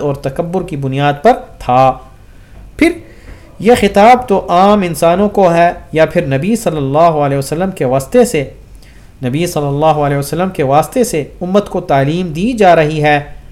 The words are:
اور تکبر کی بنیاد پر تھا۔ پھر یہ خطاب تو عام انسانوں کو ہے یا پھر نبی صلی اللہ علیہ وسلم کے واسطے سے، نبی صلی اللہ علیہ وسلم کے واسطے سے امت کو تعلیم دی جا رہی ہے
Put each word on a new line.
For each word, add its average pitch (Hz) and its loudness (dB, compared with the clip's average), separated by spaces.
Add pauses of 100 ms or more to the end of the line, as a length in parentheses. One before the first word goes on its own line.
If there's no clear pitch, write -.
اور 147 -4
تکبر 170 -6
کی 156 -10
بنیاد 139 -2 (100)
پر 233 4 (260)
تھا۔ 127 2 (800)
پھر 330 2 (680)
یہ 214 2
خطاب 220 4
تو 190 0
عام 196 4
انسانوں 175 0
کو 190 2
ہے 170 4 (200)
یا 156 2
پھر 156 -4
نبی 151 -2
صلی 170 -4
اللہ 139 -2
علیہ 147 2
وسلم 160 -4
کے 165 -6
واسطے 135 0
سے، 156 -4 (760)
نبی 147 -2
صلی 156 -4
اللہ 143 0
علیہ 147 2
وسلم 156 -4
کے 180 -4
واسطے 156 0
سے 151 -4 (160)
امت 190 0
کو 185 -6
تعلیم 160 0
دی 175 -4
جا 190 4
رہی 156 0
ہے 147 0 (160)